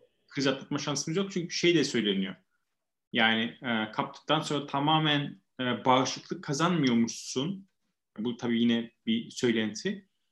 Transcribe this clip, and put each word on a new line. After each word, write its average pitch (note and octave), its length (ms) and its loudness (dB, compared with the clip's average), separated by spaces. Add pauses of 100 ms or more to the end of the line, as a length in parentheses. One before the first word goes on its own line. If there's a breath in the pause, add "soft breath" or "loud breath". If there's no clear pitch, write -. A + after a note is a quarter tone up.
(300)
Kriz C3+ 180 -2
atlatma C3+ 300 -2
şansımız D3+ 400 -4
yok. G3 140 -2
Çünkü F3 240 -6
şey F3 200 4
de D3 80 4
söyleniyor. G2 520 0 (760)
Yani, A2 300 4
e, A#2 480 -4
kaptıktan D3 500 -2
sonra C#3+ 240 -2
tamamen, D3 760 0 (180)
e, B2 260 -2
bağışıklık C3 580 2
kazanmıyormuşsun. C3+ 1300 0 (480)
Bu A#2 200 -4
tabii A#2 240 0
yine A#2 300 2 (140)
bir A2+ 240 0
söylenti. A2+ 800 -2 (240)